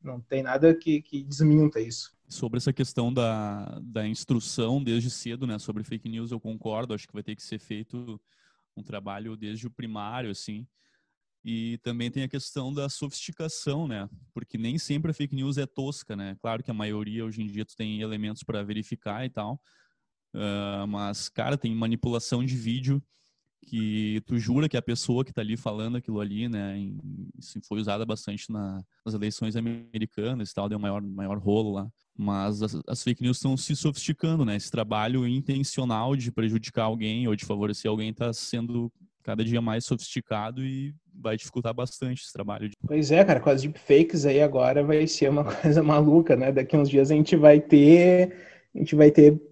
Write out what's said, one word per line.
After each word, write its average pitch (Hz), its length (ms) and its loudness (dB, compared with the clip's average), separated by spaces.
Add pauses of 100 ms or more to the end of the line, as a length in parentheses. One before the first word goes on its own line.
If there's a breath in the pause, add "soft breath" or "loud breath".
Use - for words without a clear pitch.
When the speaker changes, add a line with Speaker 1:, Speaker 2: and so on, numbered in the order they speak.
Speaker 1:
Não 127 180 -12
tem 135 220 -6
nada 135 320 4
que, 156 280 -2
que 143 200 -10
desminta 147 580 4
isso. - 360 -10 (120)
Speaker 2:
Sobre 120 280 -6
essa 123 160 -2
questão 127 400 -4
da, 107 680 -4
da 110 240 -8
instrução 117 760 -4
desde 120 280 -2
cedo, 123 360 -10
né, 110 140 -6
sobre 107 240 -10
fake 113 240 -10
news, 113 240 -10
eu 113 80 -10
concordo, 110 520 -8
acho 208 140 -10
que - 80 -20
vai 104 80 -12
ter 107 140 -12
que - 60 -20
ser - 180 -12
feito 113 600 -14 (560)
um 107 60 -18
trabalho 101 540 -12
desde 110 300 -12
o 113 40 -10
primário, 110 600 -10
assim, 107 360 -12 (760)
e 113 400 -8
também 120 260 -6
tem 135 140 -6
a 131 40 -8
questão 135 460 -10
da 139 140 -6
sofisticação, 156 960 -8
né, 104 240 -10 (240)
porque 113 240 -12
nem 117 180 -6
sempre 156 360 -4
a - 20 -6
fake 139 220 -6
news 135 200 -4
é 139 100 -4
tosca, 139 500 -10
né, 98 240 -10
claro 113 240 -8
que - 60 -10
a 113 40 -8
maioria 107 500 -6
hoje 110 180 -10
em 107 40 -6
dia 104 180 -8
tu - 120 -16
tem 107 240 -8
elementos 107 420 -8
pra 104 220 -6
verificar 107 600 -8
e 127 60 -8
tal, 110 320 -10 (720)
ah, 101 540 -6
mas, 101 400 -8
cara, 127 280 -4
tem 117 200 -6
manipulação 117 680 -2
de 131 120 -2
vídeo 127 440 -2 (640)
que 107 640 -4
tu 120 100 -4
jura 120 320 0
que - 80 -4
é 117 40 0
a - 20 -16
pessoa 123 420 -2
que - 80 -10
tá 120 100 -6
ali 107 140 -4
falando 113 400 -6
aquilo 113 240 -6
ali, 104 280 -6
né, 101 280 -6
em, 98 220 -8 (400)
isso - 300 -14
foi 104 120 -6
usada 104 240 -4
bastante 107 460 -8
na, 98 320 -8 (220)
nas 110 100 -6
eleições 107 400 -4
americanas 117 960 -6
e - 40 -20
tal, 101 140 -4
deu 104 100 -4
maior, 101 220 -4
maior 98 380 -8
rolo 104 320 0
lá. 98 180 -6 (280)
Mas 101 460 -2
as, 98 260 -4
as - 140 -8
fake 123 200 -2
news 123 160 0
tão 135 180 -2
se 143 200 -4
sofisticando, 160 680 -2
né? 104 120 -2
Esse - 140 -8
trabalho 113 560 -2
intencional 131 880 -2
de 120 160 -6
prejudicar 113 520 -2
alguém 110 440 -2
ou 107 80 0
de - 80 -12
favorecer 104 460 -2
alguém 110 220 -4
tá 117 200 -4
sendo 117 580 -6 (320)
cada 110 220 -4
dia 117 160 0
mais 117 240 -2
sofisticado 117 800 -6
e 135 300 -8 (180)
vai 110 240 -4
dificultar 117 380 -6
bastante 123 480 -6
esse - 100 -18
trabalho 104 360 -8
de 101 80 -12 (100)
Speaker 1:
Pois 147 240 0
é, 165 140 8
cara, 156 160 4
com 151 100 2
as 135 120 4
deepfakes 151 640 4
aí 139 160 6
agora 139 420 4
vai 151 240 4
ser 151 220 2
uma 147 160 2
<laughs> - 160 -6
coisa 156 220 6
maluca, 151 540 8
né? 131 140 2
Daqui 135 260 0
uns 143 120 4
dias 135 220 4
a 151 40 4
gente 151 220 4
vai 147 240 10
ter, 175 760 8 (400 loud breath)
a - 40 -8
gente 156 160 -2
vai 151 160 10
ter 147 280 10 (140)